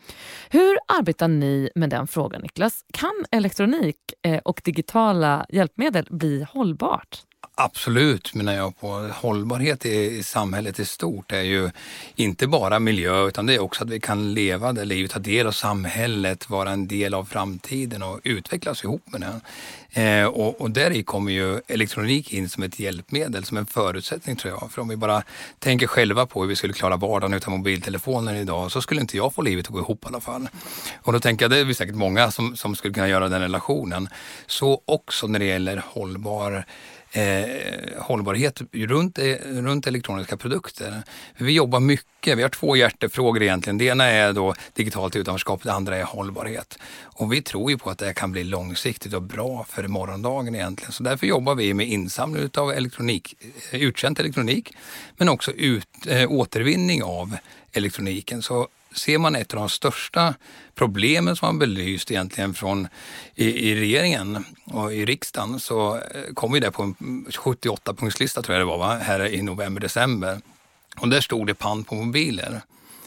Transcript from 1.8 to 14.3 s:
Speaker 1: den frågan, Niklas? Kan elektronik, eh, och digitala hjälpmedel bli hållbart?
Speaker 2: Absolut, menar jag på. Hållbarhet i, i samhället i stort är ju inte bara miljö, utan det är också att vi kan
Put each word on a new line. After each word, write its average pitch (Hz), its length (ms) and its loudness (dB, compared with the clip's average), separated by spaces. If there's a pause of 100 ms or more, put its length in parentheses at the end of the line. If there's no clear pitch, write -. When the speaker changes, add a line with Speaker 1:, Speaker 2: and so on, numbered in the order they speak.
Speaker 1:
den 135 180 0
frågan, - 340 -4
Niklas? 202 400 -2 (120)
Kan 392 380 -2
elektronik, 208 640 2 (280)
eh, 165 120 2
och - 260 -4
digitala 165 840 2
hjälpmedel 196 600 2
bli 147 400 0
hållbart? 233 680 0 (420)
Speaker 2:
Absolut, 123 720 2
menar 104 200 0
jag 95 260 -4
på. 104 80 -8 (260)
Hållbarhet 123 720 0
i, 117 40 -2 (280)
i 101 60 -6
samhället 104 560 -2
i 104 60 -2
stort 92 460 -6
är 98 100 0
ju 95 280 2 (460)
inte 110 320 0
bara 110 320 4
miljö, 98 480 4
utan 104 180 -2
det 131 100 4
är 113 40 4
också 98 240 -4
att 113 60 -4
vi 113 100 -6
kan 104 340 0